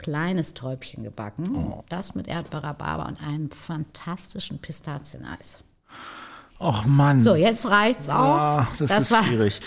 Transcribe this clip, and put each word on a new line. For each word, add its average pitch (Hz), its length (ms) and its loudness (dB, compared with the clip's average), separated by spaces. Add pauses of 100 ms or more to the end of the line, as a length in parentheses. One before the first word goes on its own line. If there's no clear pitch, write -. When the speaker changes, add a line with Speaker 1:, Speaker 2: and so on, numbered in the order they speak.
Speaker 1:
kleines 160 460 -2
Täubchen 131 500 -10
gebacken. 110 500 -8
Speaker 2:
Oh. - 360 -6
Speaker 1:
Das 185 240 -6
mit - 140 -8
Erdbeer-Rhabarber 151 800 -6
und - 140 -10
einem 151 280 -6
fantastischen - 1080 -10
Pistazieneis. - 1040 -12 (960)
Speaker 2:
Och 110 280 0
Mann. 139 340 6
Speaker 1:
So, 120 140 8
jetzt 220 340 4
reicht's 208 400 4
auch. - 60 -2 (240)
Speaker 2:
Ah, 147 300 2 (100)
das 147 100 0
Speaker 1:
Das 202 120 4
Speaker 2:
ist 131 100 2
Speaker 1:
war 226 120 6
Speaker 2:
schwierig. 110 440 2